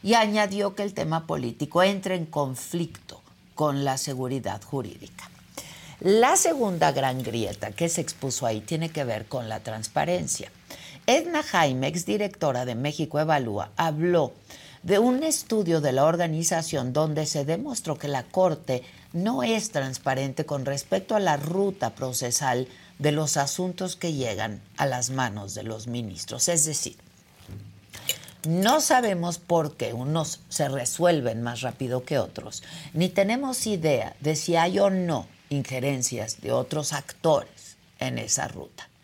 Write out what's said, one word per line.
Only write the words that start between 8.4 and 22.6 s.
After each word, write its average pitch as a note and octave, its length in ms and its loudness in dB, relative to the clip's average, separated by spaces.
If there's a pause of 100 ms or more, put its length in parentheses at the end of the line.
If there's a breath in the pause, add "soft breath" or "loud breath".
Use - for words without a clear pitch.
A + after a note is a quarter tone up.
ahí A2 160 0
tiene D#3+ 280 -4
que D#3+ 140 -4
ver G#2+ 220 -4
con A#2+ 240 -6
la G#2+ 120 -6
transparencia. D3 880 -2 (580 loud breath)
Edna D#4+ 360 4
Jaime, C3 440 2
exdirectora E3 800 0
de B2 80 -4
México D3 460 -2
Evalúa, C3+ 580 2
habló E3 560 2 (480 loud breath)
de F#3 160 2
un B3+ 260 4
estudio G#3 560 0
de C#3+ 120 2
la C3+ 120 4
organización D#3+ 880 0
donde D3+ 340 2
se C#3+ 180 -2
demostró F3 520 -4
que D3 100 -8
la C#3 160 -2
Corte D#3 600 0 (300 loud breath)
no A#3 300 0
es A3+ 260 0
transparente C3+ 760 -2
con C#3 200 -4
respecto F#3 500 -2
a G#3+ 40 4
la E3 180 4
ruta F3 560 -2
procesal B2+ 720 0 (300 loud breath)